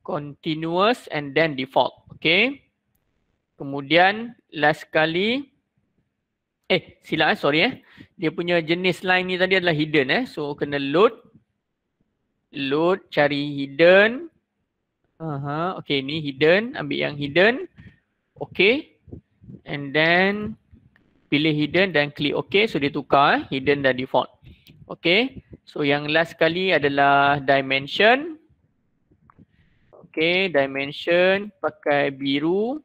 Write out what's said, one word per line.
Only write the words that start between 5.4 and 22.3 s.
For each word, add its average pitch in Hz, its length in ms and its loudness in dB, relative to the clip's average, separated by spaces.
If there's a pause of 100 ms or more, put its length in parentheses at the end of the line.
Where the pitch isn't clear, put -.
Eh, - 320 -4
silap 156 300 0
eh, 196 80 -8
sorry 151 260 2
eh. 262 60 -6 (420)
Dia 156 160 -4
punya 175 320 -2
jenis 175 400 -2
line 185 240 0
ni 185 80 -4
tadi 185 240 0
adalah 175 160 0
hidden 151 320 0
eh. 208 160 0
So 147 320 -8
kena 143 240 -6
load. 156 320 2 (1400)
Load, 156 640 -2
cari 147 480 -2
hidden. 185 720 4 (880)
Aha, 151 600 -6
okey, 139 180 0
ni 147 240 -8
hidden. 160 560 2
Ambil 143 160 -6
yang 143 220 -4
hidden. 185 500 2 (720)
Okey. 233 560 0 (720)
And 143 240 -10
then 190 640 0 (720)
pilih 151 240 0
hidden 151 400 0
dan 147 160 0
klik 147 240 -6